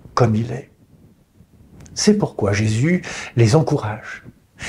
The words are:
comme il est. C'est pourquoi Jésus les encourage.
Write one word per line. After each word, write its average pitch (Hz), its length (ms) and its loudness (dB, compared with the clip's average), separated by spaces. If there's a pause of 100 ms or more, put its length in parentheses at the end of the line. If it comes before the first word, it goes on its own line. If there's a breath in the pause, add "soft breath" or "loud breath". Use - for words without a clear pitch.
(140)
comme 113 200 4
il 120 160 -2
est. - 200 -10 (1200)
C'est 208 200 4
pourquoi 117 380 -2
Jésus 110 500 0 (320 loud breath)
les 117 220 6
encourage. 117 680 -2 (440 loud breath)